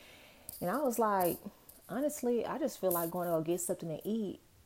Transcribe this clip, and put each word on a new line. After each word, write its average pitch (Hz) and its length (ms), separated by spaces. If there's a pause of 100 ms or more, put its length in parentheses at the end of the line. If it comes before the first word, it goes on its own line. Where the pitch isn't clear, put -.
(600)
And 175 100
I 233 80
was 254 200
like, 190 400 (520)
"Honestly, 240 540
I 175 140
just 277 220
feel 185 120
like 170 180
going 175 180
to 170 40
go 160 80
get 170 220
something 180 260
to - 180
eat 214 340 (260)